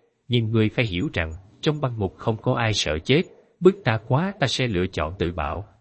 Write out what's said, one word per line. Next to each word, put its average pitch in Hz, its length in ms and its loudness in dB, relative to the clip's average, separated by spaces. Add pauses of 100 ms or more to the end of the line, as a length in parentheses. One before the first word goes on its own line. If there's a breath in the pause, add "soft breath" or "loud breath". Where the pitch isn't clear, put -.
(280)
Nhưng 117 240 0
ngươi 110 180 4
phải 123 160 -2
hiểu 95 280 -2
rằng, 80 180 -2 (300)
trong 151 200 0
băng 123 160 -4
ngục 98 200 -2
không 113 200 -2
có 127 160 0
ai 117 200 0
sợ 78 260 -2
chết, 139 220 2 (380)
bức 185 240 6
ta 110 240 2
quá 175 320 0
ta 135 80 0
sẽ 127 200 -2
lựa 92 200 0
chọn 80 320 -4
tự 85 120 -2
bạo." 85 360 -6 (140)